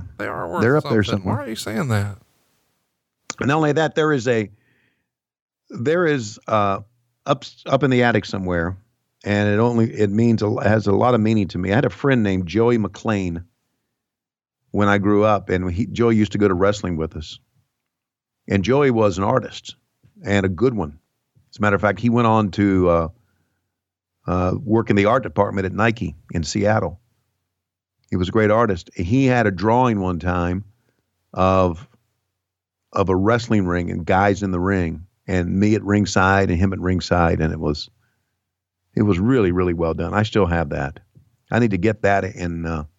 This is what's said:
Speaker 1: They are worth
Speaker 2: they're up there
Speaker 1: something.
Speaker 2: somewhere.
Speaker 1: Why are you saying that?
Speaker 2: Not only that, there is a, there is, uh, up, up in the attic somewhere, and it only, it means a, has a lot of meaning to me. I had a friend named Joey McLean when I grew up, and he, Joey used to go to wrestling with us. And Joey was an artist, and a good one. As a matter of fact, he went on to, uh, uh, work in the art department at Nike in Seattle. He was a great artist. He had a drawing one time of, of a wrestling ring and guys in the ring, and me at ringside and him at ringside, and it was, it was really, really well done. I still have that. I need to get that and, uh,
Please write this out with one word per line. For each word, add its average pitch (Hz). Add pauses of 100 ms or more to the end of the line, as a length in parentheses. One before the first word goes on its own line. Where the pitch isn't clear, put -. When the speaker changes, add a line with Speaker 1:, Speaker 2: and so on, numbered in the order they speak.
(180)
Speaker 1:
They 104
are 92
worth 85
Speaker 2:
they're 127
up 147
there 113
Speaker 1:
something. 107
Speaker 2:
somewhere. 98
Speaker 1:
Why -
are -
you 226
saying 208
that? 101 (1200)
Speaker 2:
Not 123
only 151
that, 151
there 156
is 123
a, 110 (1200)
there 170
is, 120
uh, 101 (460)
up, 143 (220)
up 135
in 139
the 123
attic 113
somewhere, 90 (480)
and 104
it 104
only, 113
it 104
means 110
a, 104
has 104
a 101
lot 117
of 113
meaning 107
to 87
me. 95
I -
had 143
a 123
friend 131
named 95
Joey 113
McLean 95 (1300)
when 101
I 101
grew 101
up, 101
and 92
he, 92
Joey 113
used 104
to 101
go 104
to 95
wrestling 92
with 80
us. - (1080)
And 98
Joey 135
was 107
an 98
artist, 117 (480)
and 98
a 95
good 110
one. 76 (520)
As -
a -
matter 104
of 104
fact, 101
he 120
went 117
on 110
to, 95
uh, 85 (1160)
uh, 90
work 110
in 104
the 101
art 120
department 101
at 92
Nike 101 (160)
in 82
Seattle. 101 (1120)
He 98
was 92
a -
great 107
artist. 107
He 123
had 123
a 104
drawing 110
one 90
time 90 (680)
of, 92 (1040)
of 95
a 92
wrestling 110
ring 87
and 90
guys 98
in 98
the 87
ring, 90 (200)
and 90
me 107
at 101
ringside 98
and 85
him 98
at 90
ringside, 87
and 80
it 80
was, 76 (1040)
it 113
was 101
really, 110
really 90
well 82
done. 85
I 104
still 104
have 85
that. 71 (500)
I 107
need 117
to 95
get 107
that 98
and, 85
uh, 82 (140)